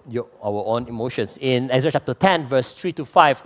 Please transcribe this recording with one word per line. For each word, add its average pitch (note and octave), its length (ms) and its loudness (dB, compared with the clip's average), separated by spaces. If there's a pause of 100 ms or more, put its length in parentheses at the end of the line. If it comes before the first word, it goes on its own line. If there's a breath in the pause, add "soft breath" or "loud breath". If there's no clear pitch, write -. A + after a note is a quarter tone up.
your, A#2+ 200 -6 (160)
our G#2 220 -4
own A#2 220 -2
emotions. A#2 540 -6
In B2+ 300 0
Ezra C3 200 2
chapter C3+ 220 -4
ten, F3 320 2
verse B2+ 280 -2
three - 200 -6
to D#3+ 100 -10
five D3 420 4